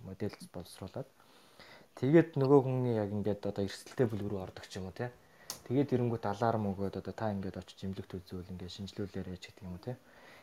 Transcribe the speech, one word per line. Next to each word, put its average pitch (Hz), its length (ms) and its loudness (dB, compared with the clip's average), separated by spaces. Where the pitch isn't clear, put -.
модель 95 320 -6
боловсруулад. - 560 -10
Тэгээд 160 400 6
нөгөө 135 280 10
хүний 127 360 0
яг 101 120 0
ингээд 101 360 0
одоо 101 200 -2
эрсдэлтэй - 400 0
бүлэг 104 200 -4
рүү 98 160 -4
ордог - 240 -14
ч - 120 -10
юм 92 80 -8
уу, 92 80 -12
тэ. 123 160 -6
Тэгээд 127 320 2
ирэнгүүт 117 320 0
аларм 110 400 2
өгөөд 95 320 -4
одоо 95 120 -6
та 107 200 -2
ингээд 95 240 -6
очиж 95 320 -10
эмнэлэгт 95 240 -8
үзвэл 92 400 -10
ингээд 90 240 -10
шинжилүүлээрэй 95 640 -8
ч - 80 -16
гэдэг - 160 -18
юм 90 80 -8
уу, 87 80 -12
те. 123 160 -8